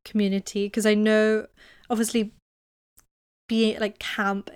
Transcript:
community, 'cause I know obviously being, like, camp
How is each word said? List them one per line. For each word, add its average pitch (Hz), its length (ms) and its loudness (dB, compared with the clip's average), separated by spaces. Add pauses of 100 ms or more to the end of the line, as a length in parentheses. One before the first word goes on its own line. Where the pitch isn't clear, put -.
community, 202 680 -2
'cause 208 160 0
I 214 80 4
know 214 520 2 (420)
obviously 220 440 -2 (1160)
being, 220 300 2
like, 208 220 -6
camp 196 560 -4